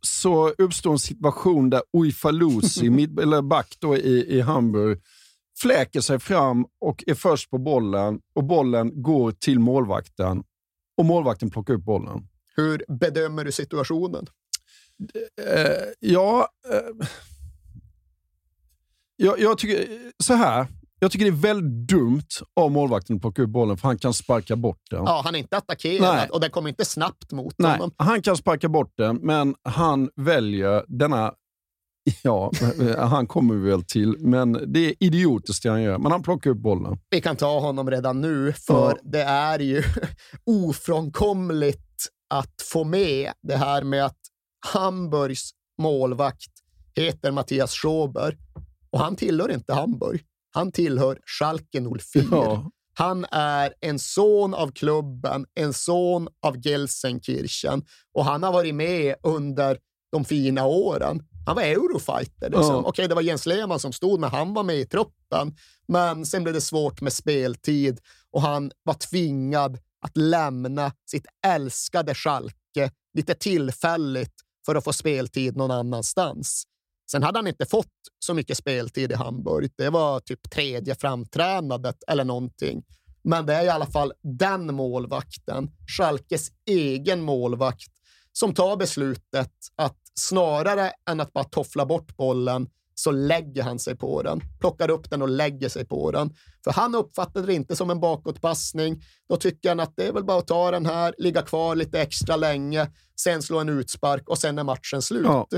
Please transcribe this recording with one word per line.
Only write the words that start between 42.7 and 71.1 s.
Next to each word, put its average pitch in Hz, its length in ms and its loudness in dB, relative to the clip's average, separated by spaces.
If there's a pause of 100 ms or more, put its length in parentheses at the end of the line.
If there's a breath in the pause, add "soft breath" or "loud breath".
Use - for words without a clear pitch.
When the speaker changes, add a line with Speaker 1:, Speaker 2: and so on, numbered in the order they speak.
Speaker 2:
få 165 120 2
med 156 480 0 (100)
det 139 140 -2
här 143 260 2
med 139 220 0
att 135 120 -4 (500)
Hamburgs 165 840 -2 (280)
målvakt 135 720 0 (440)
heter 156 360 -2
Mattias 135 440 -2
Schober, 156 640 -2 (520)
och - 80 -2
han 165 180 -2
tillhör 165 340 0
inte 139 240 -4
Hamburg. 160 480 -2 (280)
Han 175 220 -4
tillhör 135 540 0
Schalke 151 540 -4
noll 117 200 -6 (140)
fyra. 147 160 6
Speaker 1:
Ja. 117 400 2 (240)
Speaker 2:
Han 180 360 0
är 147 500 0
en 151 180 -2
son 202 560 4
av 156 180 -2
klubben, 139 840 -2
en 151 180 -2
son 175 560 0 (140)
av 143 140 0
Gelsenkirchen, 135 1300 -4 (320 soft breath)
och - 100 2
han 147 180 0
har 185 100 0
varit 175 220 2
med 156 480 0
under 143 560 0 (340)
de 151 120 0
fina 135 420 2
åren. 160 560 2 (240)
Han 165 100 0
var 190 60 0
Eurofighter, - 880 -2
liksom. 147 240 4
Speaker 1:
Ja. 127 120 0
Speaker 2:
Okej, 185 220 -2
det 170 60 2
var 165 80 2
Jens 165 240 -2
Lehmann 180 340 0
som 127 120 -6
stod, 180 280 2
men 139 100 0
han 156 240 -4
var 214 80 -2
med 175 140 0
i 135 100 -2
truppen. 151 720 -2 (320 soft breath)
Men 170 380 2
sen 180 160 -2
blev 165 120 -2
det 160 60 0
svårt 156 400 -2
med 123 120 -2
speltid, 139 880 0 (320 soft breath)
och 143 100 2
han 147 280 0 (120)
var 156 120 0
tvingad 139 840 -2 (220)
att - 160 -8
lämna 143 760 0 (180)